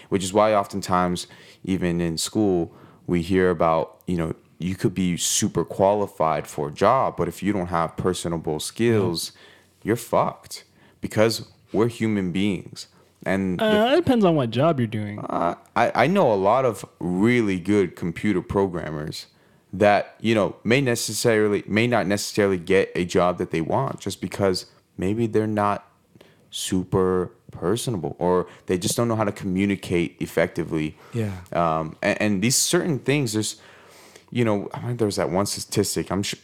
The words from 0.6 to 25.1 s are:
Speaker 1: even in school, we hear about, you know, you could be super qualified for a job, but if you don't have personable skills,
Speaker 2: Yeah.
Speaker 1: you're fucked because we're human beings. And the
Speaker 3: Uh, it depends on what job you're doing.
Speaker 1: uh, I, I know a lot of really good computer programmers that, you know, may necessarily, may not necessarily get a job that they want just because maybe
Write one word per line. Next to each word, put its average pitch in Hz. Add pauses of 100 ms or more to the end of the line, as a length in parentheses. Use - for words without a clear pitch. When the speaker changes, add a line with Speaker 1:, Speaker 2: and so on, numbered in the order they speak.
Speaker 1:
even 87
in 82
school, 95 (320)
we 87
hear 92
about, 82
you 90
know, 80 (240)
you 90
could 98
be 90
super -
qualified 95
for 73
a 73
job, 104
but 85
if -
you 98
don't 92
have 82
personable 82
skills, 104
Speaker 2:
Yeah. - (480)
Speaker 1:
you're 117
fucked - (360)
because - (260)
we're 110
human 104
beings. 95 (360)
And 95
the 226
Speaker 3:
Uh, 214
it 311
depends 254
on 170
what 123
job 143
you're 117
doing. 104
Speaker 1:
uh, - (180)
I, 120
I -
know 170
a 101
lot 110
of 113 (160)
really 98
good 95
computer 92
programmers 82 (460)
that, 101
you 113
know, 95
may 120
necessarily, 110
may 113
not 107
necessarily 101
get 95
a 90
job 90
that 90
they 82
want 107
just -
because 92 (300)
maybe 104